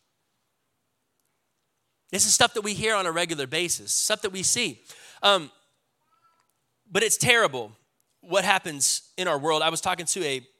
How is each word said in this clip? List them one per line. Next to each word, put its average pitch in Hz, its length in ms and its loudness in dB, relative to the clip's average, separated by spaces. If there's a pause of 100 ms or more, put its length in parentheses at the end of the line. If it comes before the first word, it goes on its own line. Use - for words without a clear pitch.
(2000)
This 202 140 2
is 202 80 2
stuff 240 200 4
that 220 80 -4
we 208 120 -4
hear 220 220 0
on 190 100 0
a 165 60 -2
regular 165 360 -2
basis, 156 440 -4
stuff - 300 0
that 196 100 -4
we 185 100 -8
see. 202 400 -2 (400)
Um, 190 300 2 (1400)
but 196 140 2
it's 208 140 2
terrible 143 580 2 (460)
what 180 220 0
happens 180 580 0 (160)
in 185 100 -2
our 151 120 2
world. 156 220 2
I 160 80 2
was 165 120 -4
talking 175 240 -4
to 185 180 -4
a, 131 240 -4 (120)